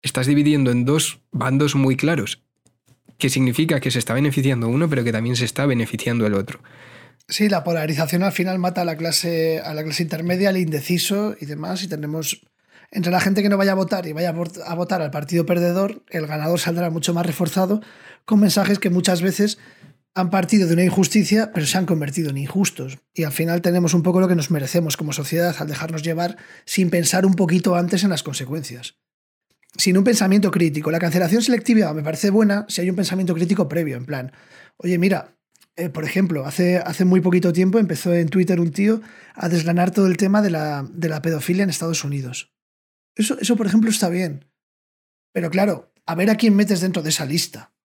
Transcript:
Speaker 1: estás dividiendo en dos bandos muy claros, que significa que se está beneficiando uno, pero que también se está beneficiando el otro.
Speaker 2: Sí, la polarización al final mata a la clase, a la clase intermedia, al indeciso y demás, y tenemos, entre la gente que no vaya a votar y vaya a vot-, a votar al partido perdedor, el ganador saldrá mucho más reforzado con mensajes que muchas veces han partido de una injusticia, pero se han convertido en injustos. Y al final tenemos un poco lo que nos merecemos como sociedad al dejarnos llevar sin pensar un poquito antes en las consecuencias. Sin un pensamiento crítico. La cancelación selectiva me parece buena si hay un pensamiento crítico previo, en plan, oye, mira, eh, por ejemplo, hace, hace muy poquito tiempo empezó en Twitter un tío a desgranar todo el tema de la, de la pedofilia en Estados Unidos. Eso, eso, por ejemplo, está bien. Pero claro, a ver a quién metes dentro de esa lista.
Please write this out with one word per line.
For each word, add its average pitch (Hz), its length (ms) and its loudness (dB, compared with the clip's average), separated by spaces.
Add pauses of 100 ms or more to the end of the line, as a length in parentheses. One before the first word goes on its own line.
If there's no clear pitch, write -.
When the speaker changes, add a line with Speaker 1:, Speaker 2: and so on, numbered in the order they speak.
Speaker 1:
estás 127 240 -2
dividiendo 143 440 4
en 120 140 0
dos 147 360 -2 (100)
bandos 135 440 0
muy 135 220 2
claros, 147 460 -2 (720)
que 135 140 0
significa 131 500 0
que 131 100 -2
se 123 80 -2
está 117 140 -4
beneficiando 135 560 0
uno, 151 220 0
pero 127 140 0
que 117 80 -2
también 117 240 -2
se 120 80 -2
está 139 220 -2
beneficiando 117 600 -2
el 104 80 0
otro. 98 260 -6 (680)
Speaker 2:
Sí, 214 200 0
la 175 160 0
polarización 165 580 -2
al 196 100 0
final 185 260 -2
mata 180 240 -2
a - 20 -2
la 165 120 -4
clase, 160 640 -2
a 156 140 -10
la 151 80 -6
clase 156 220 -6
intermedia, 175 460 -2
al 190 80 0
indeciso 175 840 -2
y 147 60 -12
demás, 165 360 -8
y 190 60 -10
tenemos, 151 580 -8 (460)
entre 175 180 -2
la 175 100 4
gente 196 220 2
que 208 60 2
no 202 80 4
vaya 196 160 2
a - 20 2
votar 185 320 -2
y 151 60 -8
vaya 170 180 -2
a 156 40 -4
vot-, 170 300 -8
a 175 100 -8
votar 175 280 -2
al 147 80 -4
partido 151 340 -2
perdedor, 175 680 0
el 156 180 -6
ganador 156 320 -2
saldrá 175 280 -2
mucho 165 260 -2
más 170 120 -2
reforzado 185 540 0 (440)
con 214 140 4
mensajes 202 400 4
que 202 120 0
muchas 175 320 2
veces 202 360 0 (560)
han 185 160 0
partido 190 380 4
de 165 60 4
una 175 100 4
injusticia, 208 680 2
pero 156 140 -2
se 180 100 0
han 185 80 2
convertido 151 460 -2
en 139 80 -4
injustos. 139 600 -4 (140)
Y 165 120 -2
al 143 80 -4
final 170 280 -2
tenemos 175 320 2
un 175 120 4
poco 180 160 4
lo 185 80 4
que 180 80 4
nos 156 160 -2
merecemos 156 440 -2
como 151 160 -6
sociedad 165 460 -2
al 156 80 -6
dejarnos 156 380 -8
llevar 170 320 -4 (280)
sin 185 260 0
pensar 180 360 2
un 190 80 6
poquito 180 400 2
antes 175 300 0
en 196 60 4
las 151 120 -4
consecuencias. 135 720 -10 (800)
Sin 185 220 4
un 196 60 4
pensamiento 196 480 4
crítico. 156 400 0
La 165 80 0
cancelación 180 420 2
selectiva 220 500 2
me 151 100 -4
parece 160 280 0
buena 208 380 4
si - 120 -6
hay 180 80 0
un 185 80 -2
pensamiento 185 380 0
crítico 175 340 0
previo, 151 280 -4
en 123 100 -10
plan, 135 260 -8 (460)
oye, 180 180 -2
mira, 185 360 0 (460)
eh, 170 120 -4
por 156 140 -8
ejemplo, 160 420 0
hace, 180 320 2
hace 170 260 -2
muy 180 160 6
poquito 175 320 2
tiempo 185 260 2
empezó 175 360 0
en 170 160 2
Twitter 185 280 2
un 170 120 0
tío 214 320 0 (320)
a 175 160 -4
desgranar 170 400 2
todo 196 160 4
el 180 100 2
tema 202 240 2
de 208 80 2
la, 151 420 -4
de 165 200 -4
la 151 100 -6
pedofilia 165 440 -2
en 196 40 0
Estados 165 360 -4
Unidos. 135 500 -8 (600)
Eso, 214 240 -2
eso, 233 180 0
por 214 100 -2
ejemplo, 220 240 2
está 208 180 0
bien. 170 380 -4 (880)
Pero 170 160 -4
claro, 185 420 0 (140)
a 165 80 -6
ver 190 160 2
a 214 60 4
quién 220 200 4
metes 196 240 2
dentro 180 220 -2
de 156 80 -4
esa 151 160 -2
lista. 139 480 -6 (100)